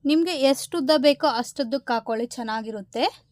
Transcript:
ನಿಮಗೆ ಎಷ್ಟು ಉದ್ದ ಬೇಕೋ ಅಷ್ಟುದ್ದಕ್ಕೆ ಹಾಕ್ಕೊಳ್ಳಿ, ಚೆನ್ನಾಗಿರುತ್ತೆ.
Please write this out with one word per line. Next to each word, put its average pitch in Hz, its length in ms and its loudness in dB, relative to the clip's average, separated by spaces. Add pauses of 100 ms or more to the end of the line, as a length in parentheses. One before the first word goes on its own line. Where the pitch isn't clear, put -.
ನಿಮಗೆ 320 300 2 (160)
ಎಷ್ಟು - 300 -2
ಉದ್ದ 302 160 4 (100)
ಬೇಕೋ 285 220 4 (120)
ಅಷ್ಟುದ್ದಕ್ಕೆ 247 540 -4
ಹಾಕ್ಕೊಳ್ಳಿ, 226 320 -4 (100)
ಚೆನ್ನಾಗಿರುತ್ತೆ. 220 680 -6 (260)